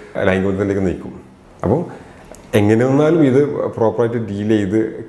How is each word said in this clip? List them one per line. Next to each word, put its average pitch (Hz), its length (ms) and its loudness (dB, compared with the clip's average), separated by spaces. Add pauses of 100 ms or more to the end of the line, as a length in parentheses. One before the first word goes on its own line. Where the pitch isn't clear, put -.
(240)
ലൈംഗികത്തിലേക്ക് 98 640 0
നയിക്കും. - 340 -6 (440)
അപ്പോൾ 143 220 0 (720)
എങ്ങനെ 110 280 4
വന്നാലും 151 400 4
ഇത് 135 280 4
പ്രോപ്പറായിട്ട് 117 640 -2
ഡീൽ 104 320 -4
ചെയ്ത് 110 600 0